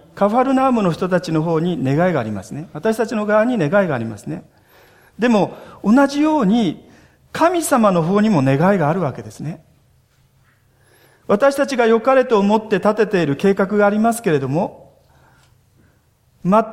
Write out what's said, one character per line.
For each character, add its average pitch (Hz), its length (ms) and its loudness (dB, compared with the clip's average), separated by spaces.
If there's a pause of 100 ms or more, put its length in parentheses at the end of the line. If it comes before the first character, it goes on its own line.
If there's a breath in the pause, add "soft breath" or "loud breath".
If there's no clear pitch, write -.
(160)
カ 202 120 2
フ 208 80 -2
ァ 254 80 4
ル 269 120 -2
ナ 269 140 2
ウ - 20 2
ム 233 100 0
の 175 100 2
人 180 160 -4
た 180 140 0
ち 165 100 -8
の 156 120 0
方 165 160 0
に 175 240 -2
願 147 260 2
い 175 40 0
が 143 60 0
あ 117 40 -2
り 110 80 -8
ま 98 100 -8
す - 100 -16
ね。 143 220 -10
私 220 240 -2
た 233 80 -2
ち 226 100 -6
の 208 120 -4
側 214 180 2
に 247 120 -2
願 151 100 0 (180)
い - 20 -4
が 151 60 -4
あ 127 40 -2
り 113 80 -6
ま 110 120 -10
す - 80 -18
ね。 156 180 -10 (760 soft breath)
で 240 100 0
も、 202 260 0 (280 loud breath)
同 262 240 4
じ 285 120 -4
よ 311 200 2
う 226 60 0
に、 202 440 -2 (420 soft breath)
神 339 300 0
様 220 300 2
の 175 100 2
方 196 200 0
に 220 100 2
も 156 100 2
願 135 140 2 (200)
い - 40 0
が 147 100 0
あ 160 40 0
る 185 80 -4
わ 135 120 -4
け 120 80 -14
で 107 80 -16
す - 120 -16
ね。 156 220 -10 (1600 soft breath)
私 277 280 2
た 277 120 0
ち 269 100 -6
が 240 80 2
良 226 160 4
か 262 140 2
れ 254 100 4
と 233 140 0
思 202 180 2
っ 214 100 -6
て 202 100 0
立 208 180 0
て 214 120 0
て 185 160 0
い - 20 -2
る 139 100 0
計 196 180 2
画 196 120 -2 (120)
が 208 80 4
あ 202 40 4
り 208 100 -2
ま 226 140 0
す 226 80 -10
け 196 100 -2
れ 147 80 2
ど 135 100 -6
も、 - 500 -6 (1400 soft breath)
全 208 300 2